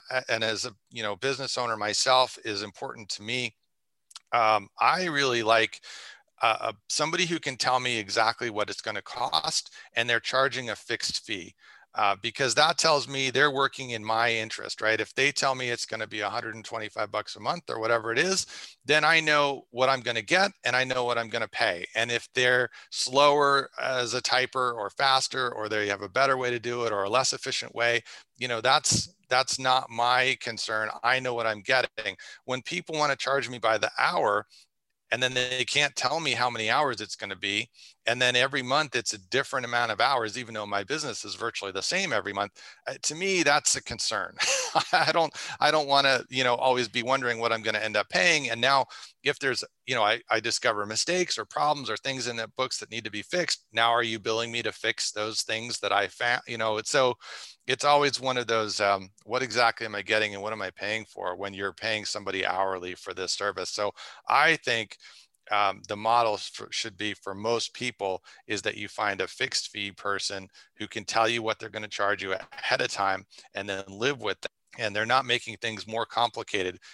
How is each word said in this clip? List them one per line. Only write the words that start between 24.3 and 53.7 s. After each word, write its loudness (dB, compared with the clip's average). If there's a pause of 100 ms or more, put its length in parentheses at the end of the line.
or -4
faster, 0
or -4
they 0
have 0
a -6
better 4
way 0
to -2
do -4
it 0
or 0
a -2
less 2
efficient -6
way, 2 (340)
you -4
know, -2
that's, 2 (140)
that's 2
not 2
my 2
concern. -4 (120)
I 2
know -2
what -2
I'm -2
getting. 0 (260)
When -4
people -6
wanna 2
charge -2
me -8
by 2
the 0
hour, 2 (680)
and 0
then 2
they 0
can't 2
tell 0
me -2
how 2
many -2
hours 2
it's -10
gonna -8
be, -2 (380)
and 2
then 4
every 2
month 0
it's -2
a -14
different 0
amount 0
of 0
hours, 2
even -10
though -6
my -2
business -6
is -8
virtually -6
the -4
same -2
every -2
month, -2 (360)
uh, -6
to -4
me, 0
that's 4
a -4
concern. -4 (300)
<laughs> 0
I 4
don't, 2 (260)
I 4
don't 2
wanna, 4
you 0
know, 4
always 2
be -4
wondering 0
what 2
I'm 0
gonna 0
end -2
up 0
paying. 2
And -4
now 4 (380)
if -2
there's, -2 (240)
you 0
know, 2
I, 2
I 4
discover 0
mistakes -2
or -6
problems -2
or -4
things -4
in -4
the -6
books -2
that -14
need -6
to -10
be -8
fixed, -2